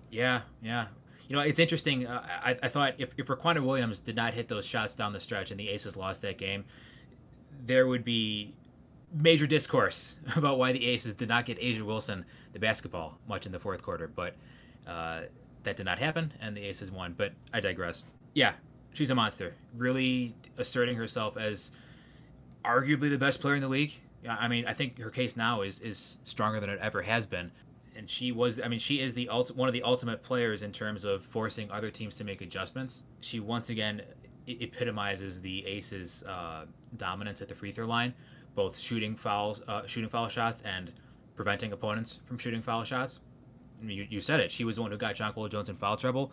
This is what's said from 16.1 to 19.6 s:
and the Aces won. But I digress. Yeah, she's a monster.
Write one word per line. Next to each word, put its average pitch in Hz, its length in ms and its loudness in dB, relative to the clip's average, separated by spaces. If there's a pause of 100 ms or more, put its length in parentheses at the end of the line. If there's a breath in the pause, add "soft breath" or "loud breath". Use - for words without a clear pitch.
and 107 160 -6
the 104 40 -8
Aces 98 300 -6
won. 90 240 -6
But 98 180 0 (200)
I 113 60 2
digress. 90 440 -2 (300)
Yeah, 123 200 6 (400)
she's 135 180 2
a 127 40 6
monster. 107 400 2 (220)